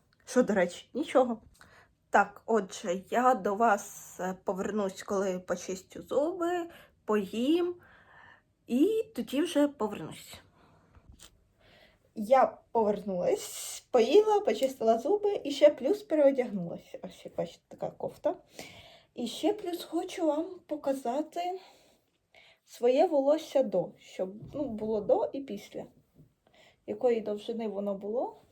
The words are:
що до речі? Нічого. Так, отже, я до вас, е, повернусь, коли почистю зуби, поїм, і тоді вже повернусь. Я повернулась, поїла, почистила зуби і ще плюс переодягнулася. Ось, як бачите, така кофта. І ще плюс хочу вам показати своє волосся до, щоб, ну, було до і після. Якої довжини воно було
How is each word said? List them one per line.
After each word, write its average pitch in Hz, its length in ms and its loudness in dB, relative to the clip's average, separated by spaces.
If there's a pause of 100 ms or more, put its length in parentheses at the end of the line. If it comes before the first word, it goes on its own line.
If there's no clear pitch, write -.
(240)
що - 180 4
до 196 120 0
речі? 185 400 0
Нічого. 254 440 2 (720)
Так, 202 360 2
отже, 196 640 -2
я 247 240 4
до 202 200 -2
вас, 208 680 0
е, 185 240 -6
повернусь, 196 580 -4
коли 190 360 -2
почистю 180 640 -8
зуби, 339 640 -2 (380)
поїм, 247 720 0 (920)
і 392 380 2 (120)
тоді 254 260 -2
вже 294 260 2
повернусь. 196 720 -8 (1700)
Я 233 440 4 (140)
повернулась, 202 1160 -2
поїла, 403 500 6
почистила 226 580 0
зуби 403 460 0
і 277 60 -4
ще 294 200 6
плюс 302 320 0
переодягнулася. 247 1000 0
Ось, - 220 -18
як - 100 -18
бачите, - 340 -8
така - 220 -10
кофта. - 440 -6 (800)
І 240 120 -8
ще - 260 0
плюс 349 320 -8
хочу 339 420 -4
вам 302 200 0 (200)
показати 302 920 -4 (1120)
своє 254 380 4
волосся 294 560 2
до, 196 360 -2
щоб, 202 560 -10
ну, 285 100 -6
було 220 360 -4
до 269 320 2
і 277 80 -8
після. - 460 -12 (1000)
Якої 226 340 0
довжини 214 480 -6
воно 202 260 -6
було 233 580 -6